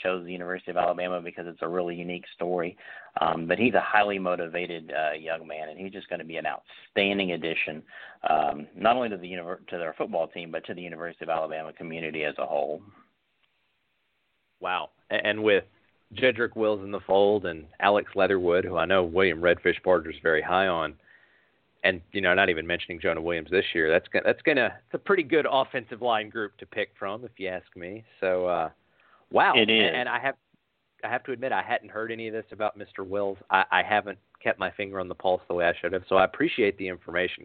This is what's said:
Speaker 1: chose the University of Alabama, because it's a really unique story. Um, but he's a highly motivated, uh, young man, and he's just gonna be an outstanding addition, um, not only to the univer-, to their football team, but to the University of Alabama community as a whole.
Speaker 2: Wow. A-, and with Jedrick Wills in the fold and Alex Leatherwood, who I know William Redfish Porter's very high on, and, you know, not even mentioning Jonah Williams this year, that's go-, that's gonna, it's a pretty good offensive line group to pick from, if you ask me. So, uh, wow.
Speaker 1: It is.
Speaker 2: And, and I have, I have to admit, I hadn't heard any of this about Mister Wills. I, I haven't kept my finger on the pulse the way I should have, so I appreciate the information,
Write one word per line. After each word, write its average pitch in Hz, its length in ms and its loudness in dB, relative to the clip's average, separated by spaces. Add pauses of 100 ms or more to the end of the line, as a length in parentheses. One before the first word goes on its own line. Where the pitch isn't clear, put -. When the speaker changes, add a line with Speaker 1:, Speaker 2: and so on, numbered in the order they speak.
Speaker 1:
chose 92 220 -2
the 87 80 -10
University 90 400 -8
of 85 40 -4
Alabama, 87 440 0
because 85 260 -10
it's 82 160 -10
a 85 60 -4
really 87 260 -2
unique 87 300 -8 (100)
story. 87 420 -4 (440)
Um, 82 260 0
but 90 120 2
he's 113 160 4
a 92 60 6
highly 104 380 2
motivated, 85 760 -4
uh, 76 220 0
young 80 320 -8
man, 78 220 -10
and 78 100 -14
he's 95 140 -10
just 98 160 -14
gonna 85 160 -8
be 82 120 -10
an 78 100 -4
outstanding 98 840 0
addition, 80 500 -4 (460)
um, 76 460 2
not 110 220 2
only 120 140 -2
to 101 60 -6
the 90 140 -10
univer-, 90 380 -8
to 92 100 -8
their 80 180 -6
football 98 300 -2
team, 85 240 -12
but 80 160 -8
to 107 80 -8
the 90 80 -12
University 85 420 -10
of 82 60 -4
Alabama 78 420 -4
community 80 520 -6
as 73 140 -4
a 67 80 -2
whole. 73 360 -4 (1800)
Speaker 2:
Wow. 90 300 -4 (200)
A-, 107 160 0
and 107 160 0
with 101 220 6 (500)
Jedrick 117 420 0
Wills 107 260 0
in 98 80 -10
the 101 160 -6
fold 101 400 4
and 80 200 -8 (140)
Alex 101 360 4
Leatherwood, 92 480 4
who 92 120 -4
I 82 80 2
know 92 200 4
William 85 360 2
Redfish 87 420 2
Porter's 80 400 2
very 80 200 2
high 92 240 2
on, 80 280 -2 (880)
and, 92 160 2 (120)
you 101 80 -4
know, 92 120 6
not 95 160 6
even 80 160 0
mentioning 87 360 -6
Jonah 82 200 0
Williams 82 300 -4
this 92 140 4 (100)
year, 80 160 2
that's 87 160 4
go-, - 180 -2
that's 110 180 0
gonna, 127 300 2 (140)
it's - 80 -14
a 165 40 -4
pretty 185 260 2
good 143 260 2
offensive 127 500 -2
line 110 300 0
group 110 280 -8
to - 80 -16
pick 104 300 -4
from, 107 280 -8
if 113 140 -14
you 95 100 -6
ask 92 160 -8 (100)
me. 95 300 -12 (160)
So, 92 260 2
uh, 85 220 0 (640)
wow. 160 240 6
Speaker 1:
It 110 120 6
is. 110 200 6
Speaker 2:
And, 82 80 0
and 123 120 -2
I 120 120 -2
have, 135 160 -2 (640)
I 113 60 -6
have 123 160 -4
to 135 80 -6
admit, 123 180 -4
I 98 120 0
hadn't 110 260 -4
heard 110 240 -6
any 113 160 -8
of 107 60 -8
this 110 180 -6
about 104 240 -4
Mister 101 260 -12
Wills. 98 340 -2 (140)
I, 95 220 4
I 92 100 6
haven't 101 360 0 (220)
kept 110 200 -2
my 92 100 -2
finger 98 300 -6
on 90 80 -6
the 90 80 -8
pulse 92 320 0
the 87 60 -2
way 87 100 2
I 85 160 4
should 87 120 -4
have, 92 160 -2
so 95 60 0
I 95 100 6
appreciate 104 540 0
the 95 80 -6
information, 87 580 -4